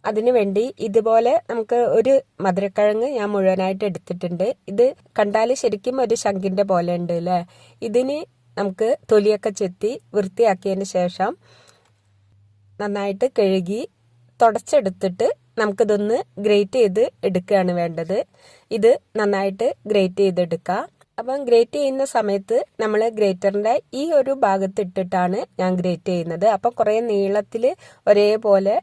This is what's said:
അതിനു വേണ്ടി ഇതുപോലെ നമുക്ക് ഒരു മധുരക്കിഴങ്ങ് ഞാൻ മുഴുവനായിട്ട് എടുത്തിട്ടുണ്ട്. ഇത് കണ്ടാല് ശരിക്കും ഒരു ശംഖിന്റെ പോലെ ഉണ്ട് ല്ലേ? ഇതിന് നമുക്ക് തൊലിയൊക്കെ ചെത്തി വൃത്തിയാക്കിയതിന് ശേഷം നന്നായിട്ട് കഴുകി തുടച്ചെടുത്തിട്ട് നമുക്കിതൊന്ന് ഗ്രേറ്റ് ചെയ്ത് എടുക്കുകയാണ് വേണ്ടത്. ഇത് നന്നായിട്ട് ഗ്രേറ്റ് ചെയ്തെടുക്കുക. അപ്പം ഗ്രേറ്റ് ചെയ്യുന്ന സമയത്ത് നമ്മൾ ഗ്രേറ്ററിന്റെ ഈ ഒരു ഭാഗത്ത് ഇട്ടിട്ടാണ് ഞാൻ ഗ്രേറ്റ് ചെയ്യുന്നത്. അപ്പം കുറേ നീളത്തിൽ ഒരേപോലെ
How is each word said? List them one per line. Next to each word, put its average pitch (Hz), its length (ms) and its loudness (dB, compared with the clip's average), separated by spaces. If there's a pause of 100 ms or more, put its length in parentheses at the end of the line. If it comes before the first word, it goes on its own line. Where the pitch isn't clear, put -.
അതിനു 220 260 0
വേണ്ടി 208 320 2 (180)
ഇതുപോലെ 226 520 2 (120)
നമുക്ക് 233 340 -2 (120)
ഒരു 226 220 4 (280)
മധുരക്കിഴങ്ങ് 202 680 0
ഞാൻ 214 180 -4
മുഴുവനായിട്ട് 190 560 0
എടുത്തിട്ടുണ്ട്. 180 600 -6 (240)
ഇത് 202 160 2 (280)
കണ്ടാല് 220 420 0
ശരിക്കും 240 440 -4
ഒരു 233 180 0
ശംഖിന്റെ 196 480 -2
പോലെ 175 300 0
ഉണ്ട് 175 200 -4
ല്ലേ? 175 240 -2 (440)
ഇതിന് 254 360 -2 (380)
നമുക്ക് 202 320 -2 (180)
തൊലിയൊക്കെ 208 440 2
ചെത്തി 196 400 -6 (200)
വൃത്തിയാക്കിയതിന് 196 760 -2
ശേഷം 180 460 -2 (1500)
നന്നായിട്ട് 202 520 -4
കഴുകി 190 500 0 (600)
തുടച്ചെടുത്തിട്ട് 214 880 0 (300)
നമുക്കിതൊന്ന് 208 600 0 (220)
ഗ്രേറ്റ് 208 400 2
ചെയ്ത് 220 260 4 (180)
എടുക്കുകയാണ് 180 520 0
വേണ്ടത്. 170 420 -4 (540)
ഇത് 226 200 4 (260)
നന്നായിട്ട് 202 520 0 (180)
ഗ്രേറ്റ് 196 340 0
ചെയ്തെടുക്കുക. 180 580 0 (400)
അപ്പം 254 240 -6
ഗ്രേറ്റ് 240 340 2
ചെയ്യുന്ന 269 300 -2
സമയത്ത് 208 500 -2 (220)
നമ്മൾ 214 220 0 (100)
ഗ്രേറ്ററിന്റെ 202 640 0 (180)
ഈ 269 220 -4
ഒരു 269 260 2
ഭാഗത്ത് 196 440 0
ഇട്ടിട്ടാണ് 185 560 -2 (180)
ഞാൻ 185 180 -2
ഗ്രേറ്റ് 180 340 -4
ചെയ്യുന്നത്. 170 400 -2
അപ്പം 226 240 0
കുറേ 214 300 0
നീളത്തിൽ 208 640 -2 (420)
ഒരേപോലെ 208 760 4